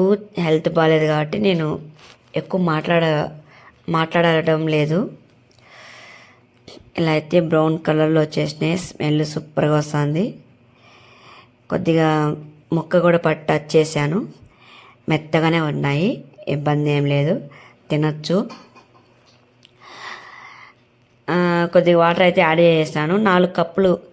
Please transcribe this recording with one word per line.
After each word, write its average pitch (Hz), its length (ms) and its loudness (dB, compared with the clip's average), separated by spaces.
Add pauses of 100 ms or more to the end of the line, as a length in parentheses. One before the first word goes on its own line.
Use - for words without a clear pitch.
(380)
హెల్త్ 160 400 0
బాగాలేదు 160 280 4
కాబట్టి 151 320 -2
నేను 175 300 0 (680)
ఎక్కువ 185 240 -4 (120)
మాట్లాడ-, 160 580 0 (580)
మాట్లాడడం 160 800 2
లేదు. 151 320 0 (2000)
ఇలా 160 140 0
అయితే 156 280 0
బ్రౌన్ 160 460 0
కలర్లో 156 340 2
వచ్చేసినాయి, 151 580 -4
స్మెల్ 151 540 -2
సూపర్గా 151 460 -2
వస్తుంది. 147 480 -2 (1400)
కొద్దిగా 160 400 0 (640)
ముక్క 165 260 -2
కూడా 170 200 2
పట్టు 156 280 -2
టచ్ 151 240 -2
చేశాను, 151 480 0 (920)
మెత్తగానే 160 520 0
ఉన్నాయి, 147 480 -2 (400)
ఇబ్బంది 147 420 -2
ఏం 143 160 0
లేదు, 143 280 0 (560)
తినొచ్చు. 151 460 -2 (3000)
ఆ, 165 80 -2 (360)
కొద్దిగా 175 260 4
వాటర్ 170 280 4
అయితే 180 140 4
యాడ్ 160 200 4
చేసేసాను. 160 540 2 (140)
నాలుగు 180 240 2
కప్పులు 180 400 0 (200)